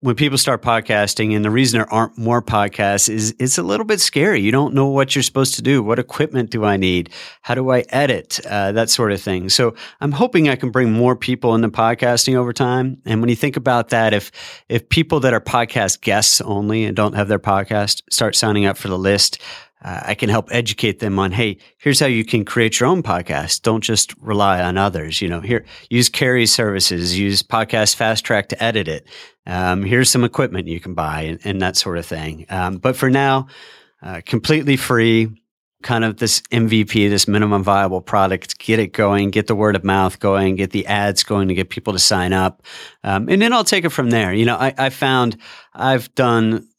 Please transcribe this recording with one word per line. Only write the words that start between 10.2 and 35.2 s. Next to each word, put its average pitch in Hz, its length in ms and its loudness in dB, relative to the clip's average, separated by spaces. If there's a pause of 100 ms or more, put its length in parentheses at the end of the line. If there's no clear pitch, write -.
I 131 60 0
can 123 160 -4
bring 123 200 2
more 120 240 4
people 123 380 0
into 113 160 2
podcasting 120 680 0
over 123 160 0
time. 127 540 -2
And 110 160 0
when 120 80 0
you 120 60 2
think 135 220 -2
about 120 320 0
that, 113 220 4
if, 104 200 -2 (380)
if 120 200 -2
people 160 300 2
that 123 160 2
are 107 60 0
podcast 113 600 0
guests 104 400 2
only 107 440 -2
and - 100 -2
don't 104 180 2
have 101 140 0
their 101 120 2
podcast 101 720 -2
start - 260 0
signing 104 300 2
up 98 120 0
for - 100 -10
the 95 100 -4
list, 98 420 2 (440)
uh, - 220 -10
I 104 100 -4
can 110 140 -2
help 107 220 0
educate 117 480 -2
them 98 180 -2
on, 95 140 0
"Hey, 104 260 -2 (200)
here's 147 220 0
how 156 60 2
you 117 180 2
can 110 220 0
create 113 340 0
your 120 80 2
own 180 140 2
podcast. 85 640 -4
Don't 113 200 0
just - 360 -2
rely 101 420 2
on 90 160 0
others. 87 440 -2
You 95 80 -2
know, 85 120 -4
here, 113 240 -2 (240)
use 120 200 2
Carrie's 127 440 2
services, 92 640 0
use 98 240 0
Podcast 107 540 0
Fast 110 280 0
Track 104 260 0
to - 140 -6
edit 107 240 0
it. 76 200 -8 (400)
Um, 90 360 0
here's 123 260 2
some 123 140 2
equipment 104 440 -2
you 82 120 -6
can 90 140 -12
buy," 78 280 -4
and, 80 220 -8
and 95 180 -4
that 92 160 -2
sort 87 200 -4
of 82 80 -8
thing. 78 440 -10
Um, 92 280 -4
but 127 180 0
for 131 140 0
now, 135 380 2 (560)
uh, 87 200 -12
completely 147 540 0
free, 113 520 2 (520)